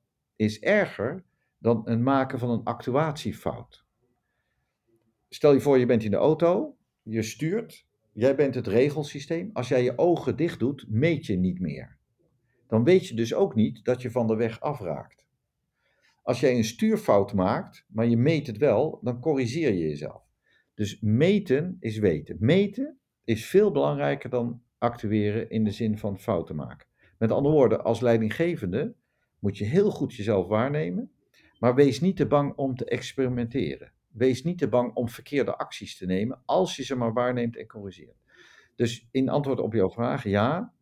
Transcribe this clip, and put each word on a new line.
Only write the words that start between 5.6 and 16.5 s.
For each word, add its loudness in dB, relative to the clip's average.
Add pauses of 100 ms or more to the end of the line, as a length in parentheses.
je 4
bent 2
in -2
de 2
auto, 2 (260)
je -4
stuurt, -6 (260)
jij 2
bent 0
het -6
regelsysteem. 0
Als -4
jij 2
je -2
ogen 2
dicht -2
doet, -2
meet 0
je -2
niet 0
meer. -8 (680)
Dan 2
weet 4
je -10
dus -2
ook 0
niet 0
dat 0
je -6
van 0
de 2
weg -2
afraakt. -8 (1000)
Als -2
jij 2